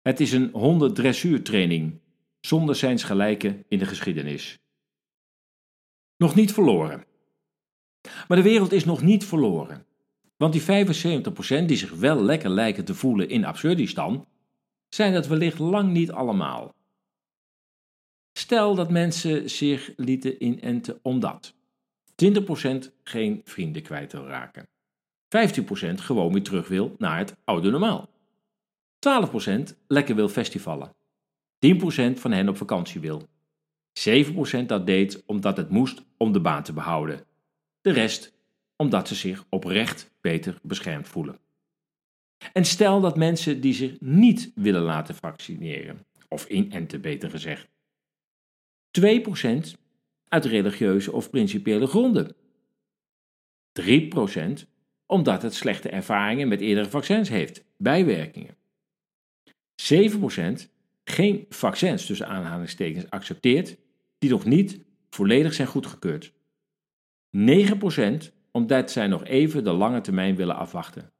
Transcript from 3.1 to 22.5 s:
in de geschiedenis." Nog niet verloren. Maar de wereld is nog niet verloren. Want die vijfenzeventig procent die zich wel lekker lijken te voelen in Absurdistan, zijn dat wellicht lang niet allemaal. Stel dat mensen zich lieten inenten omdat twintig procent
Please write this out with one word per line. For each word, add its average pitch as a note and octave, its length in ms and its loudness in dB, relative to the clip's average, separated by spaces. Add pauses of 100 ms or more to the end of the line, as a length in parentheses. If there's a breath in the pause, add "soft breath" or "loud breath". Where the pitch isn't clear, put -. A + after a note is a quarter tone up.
in G#2 100 -2
de F#2+ 80 0
geschiedenis." D#2 720 -8 (1600)
Nog C3+ 180 4
niet G3+ 180 6
verloren. F#2+ 520 2 (1200 loud breath)
Maar F3 100 4
de F#3 60 6
wereld G3+ 280 6
is F#3+ 140 2
nog E3 160 0
niet G3 240 6
verloren. F2 600 -2 (520)
Want D#3 160 2
die D#3+ 80 2
vijfenzeventig F3 720 0
procent D3+ 340 0
die C#3 100 2
zich F#2 140 -6
wel B2 300 2
lekker C3+ 280 2
lijken G2+ 360 0
te F#2+ 100 -6
voelen G#2+ 340 0
in A2 160 0
Absurdistan, A#2 840 -4 (640)
zijn G3+ 240 2
dat D#3+ 140 0
wellicht D#3+ 320 0
lang F#3+ 320 0
niet E3+ 200 0
allemaal. D2+ 640 -4 (1600)
Stel G#3 380 2
dat F3 140 -2
mensen E3+ 600 0
zich C#3+ 460 -2
lieten C3 480 -4
inenten A#2+ 580 -4
omdat - 540 -4 (600)
twintig G3+ 280 4
procent C3+ 480 -4 (120)